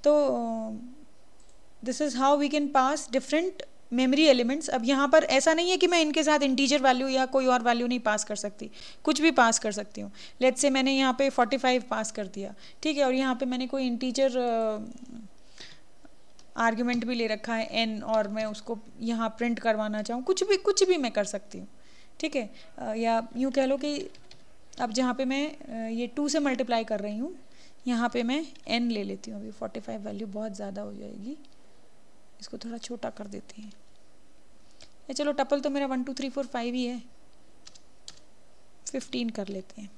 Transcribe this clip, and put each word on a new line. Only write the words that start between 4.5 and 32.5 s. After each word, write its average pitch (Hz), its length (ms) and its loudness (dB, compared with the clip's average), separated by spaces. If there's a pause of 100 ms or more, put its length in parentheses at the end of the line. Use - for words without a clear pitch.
अब 233 160 0
यहाँ 277 220 4
पर 311 160 10
ऐसा 294 300 6
नहीं 349 160 2
है 370 80 4
कि 359 100 6
मैं 349 140 6
इनके 302 220 4
साथ 302 160 6
इंटीजर 269 420 4
वैल्यू 262 260 6
या 262 180 4
कोई 262 200 2
और 247 160 6
वैल्यू 240 260 4
नहीं 247 120 0
पास 214 240 2
कर 214 120 -4
सकती, 208 340 -8 (340)
कुछ 302 180 4
भी 320 100 6
पास 226 280 6
कर 214 120 0
सकती 208 300 -8
हूँ। 202 100 -10 (300)
Let's 254 200 4
say 285 100 6
मैंने 262 200 4
यहाँ 269 220 4
पे 277 160 4
फ़ोर्टी 254 280 4
फ़ाइव 254 320 2
पास 220 220 -2
कर 208 160 -6
दिया, 196 260 -8 (300)
ठीक 311 140 2
है, 285 60 4
और 254 100 4
यहाँ 262 220 2
पे 262 100 -2
मैंने 254 220 -2
कोई 262 200 0
इंटीजर, 254 500 2
अ, 233 840 -2 (1400)
आर्ग्यूमेंट 233 480 2
भी 240 100 0
ले 233 120 0
रखा 214 280 -2
है 226 120 -2 (140)
एन, 220 220 -2
और 214 240 2
मैं 220 180 -4
उसको 214 320 -6 (240)
यहाँ 226 280 0
प्रिंट 233 300 0
करवाना 214 420 0
चाहूँ, 240 220 -4
कुछ 381 200 4
भी, 392 140 6
कुछ 392 260 4
भी 370 140 6
मैं 240 140 0
कर 208 140 2
सकती - 320 -8
हूँ, 190 100 -12 (520)
ठीक 302 160 -2
है। 226 140 -2 (280)
अ, 226 160 -4
या 226 340 2 (100)
यूँ 262 140 2
कह 262 140 2
लो 269 120 2
कि 294 320 -4 (680)
अब 240 120 0
जहाँ 247 220 2
पे 262 120 0
मैं, 285 320 0
अ, 226 320 -8
ये 233 180 -2
टू 294 220 0
से 311 100 4
मल्टीप्लाई 247 440 2
कर 214 160 -2
रही 208 180 -4
हूँ, 320 180 -4 (520)
यहाँ 240 220 2
पे 240 140 0
मैं 277 220 0 (220)
एन 240 240 2
ले 208 120 -2
लेती 196 280 -8
हूँ। 107 80 -8
अभी 202 120 -10
फ़ोर्टी - 280 -8
फ़ाइव 113 220 -8
वैल्यू 202 260 -8
बहुत 208 280 -6
ज़्यादा 202 260 -8
हो 208 120 -10
जाएगी, 208 440 -10 (1040)
इसको - 160 -12